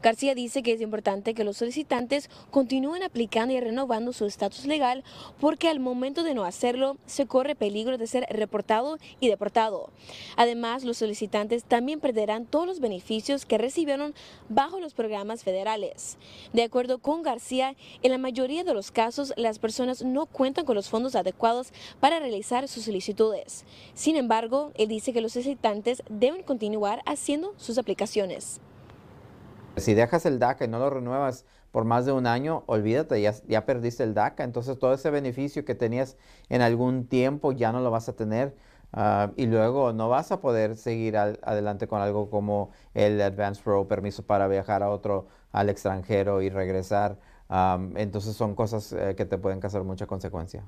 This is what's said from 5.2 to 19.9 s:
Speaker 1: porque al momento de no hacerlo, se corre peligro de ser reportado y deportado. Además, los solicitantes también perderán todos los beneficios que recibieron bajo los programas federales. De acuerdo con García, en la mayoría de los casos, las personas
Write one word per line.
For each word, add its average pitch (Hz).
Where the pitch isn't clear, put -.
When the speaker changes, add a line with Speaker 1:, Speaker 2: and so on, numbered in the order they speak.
Speaker 1:
porque 311
al 311
momento 262
de 311
no 226
hacerlo, 247
se -
corre 262
peligro 220
de 226
ser 254
reportado 214
y 254
deportado. 208
Además, 233
los 240
solicitantes 214
también 262
perderán 220
todos 320
los 359
beneficios 220
que 220
recibieron 285
bajo 285
los 320
programas 214
federales. 196
De 233
acuerdo 247
con 311
García, 262
en 254
la 262
mayoría 262
de 359
los 196
casos, 240
las 220
personas 247